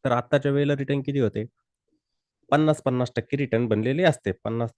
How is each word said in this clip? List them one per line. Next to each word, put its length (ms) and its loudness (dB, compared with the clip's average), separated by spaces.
तर 80 0
आत्ताच्या 400 0
वेळेला 240 0
रिटर्न 240 -2
किती 180 -4
होते? 260 -2
पन्नास, 320 2
पन्नास 340 -2
टक्के 200 -4
रिटर्न 300 0
बनलेले 360 0
असते. 300 0
पन्नास 460 -6